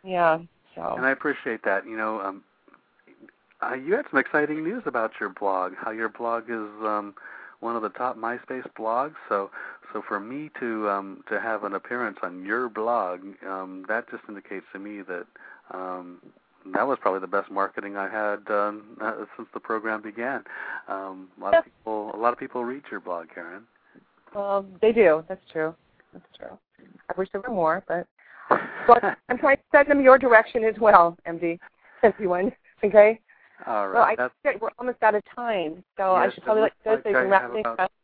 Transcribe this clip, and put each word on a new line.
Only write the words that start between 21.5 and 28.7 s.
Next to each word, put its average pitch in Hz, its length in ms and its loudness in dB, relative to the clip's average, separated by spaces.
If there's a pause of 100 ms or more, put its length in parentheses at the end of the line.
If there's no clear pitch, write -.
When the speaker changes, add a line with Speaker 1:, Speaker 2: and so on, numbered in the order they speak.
Speaker 2:
of - 100 4
Speaker 1:
Yes. - 140 -20
Speaker 2:
people, 107 340 -8
a - 40 -10
lot 117 160 2
of - 40 -8
people 127 260 -8
read 131 280 -8
your 101 80 -10
blog, 85 340 -10
Karen. 90 300 -16 (720)
Speaker 1:
Well, 202 300 -2 (160)
they 214 100 4
do. 170 360 6
That's 190 140 -12 (100)
true. 160 220 -4 (400)
That's - 240 -20
true. - 220 -16 (500)
I - 80 -6
wish 190 140 -4
there 196 100 -6
were 247 120 -6
more, 175 340 2
but, 175 180 -4 (440)
Speaker 2:
<laughs> - 100 6 (260)